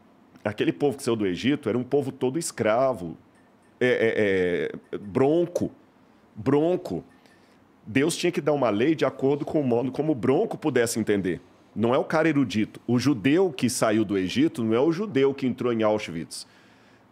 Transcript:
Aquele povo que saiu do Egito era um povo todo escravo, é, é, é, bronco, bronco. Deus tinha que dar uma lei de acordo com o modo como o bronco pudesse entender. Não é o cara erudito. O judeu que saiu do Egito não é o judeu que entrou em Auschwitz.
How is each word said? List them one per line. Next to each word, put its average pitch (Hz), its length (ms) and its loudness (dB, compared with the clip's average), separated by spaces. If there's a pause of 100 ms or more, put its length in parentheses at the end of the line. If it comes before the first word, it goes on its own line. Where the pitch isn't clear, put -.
(440)
Aquele 123 280 -2
povo 143 240 0
que - 60 -16
saiu 117 140 0
do 104 100 -2
Egito 98 420 -2
era 104 80 0
um 123 60 -2
povo 131 300 -2
todo 131 260 -2
escravo, 113 800 -2 (640)
é, 95 880 2 (200)
é, - 40 -8
é, 87 40 -10
bronco, 143 720 0 (640)
bronco. 139 680 0 (840)
Deus 135 300 0
tinha 175 140 0
que 165 100 -2
dar 151 120 0
uma 135 180 2
lei 120 240 2
de 147 100 0
acordo 139 400 0
com 156 160 -2
o 143 40 -2
modo 123 260 0
como 151 220 -2
o - 20 0
bronco 135 440 0
pudesse 123 420 0
entender. 95 400 0 (340)
Não 117 200 0
é 139 40 2
o 180 60 0
cara 160 240 2
erudito. 113 580 0
O 120 120 2
judeu 139 540 2
que 127 180 0
saiu 110 340 2
do 98 140 -2
Egito 113 460 0
não 110 100 0
é 120 60 4
o 160 120 4
judeu 143 420 2
que 135 120 -4
entrou 120 260 -2
em 110 100 0
Auschwitz. 104 640 -2 (640)